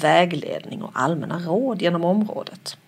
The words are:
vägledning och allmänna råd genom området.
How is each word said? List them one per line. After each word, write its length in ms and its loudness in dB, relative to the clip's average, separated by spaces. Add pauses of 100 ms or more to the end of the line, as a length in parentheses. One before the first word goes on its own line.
vägledning 840 2
och 100 -10
allmänna 460 -2
råd 420 0
genom 240 2
området. 720 -2 (100)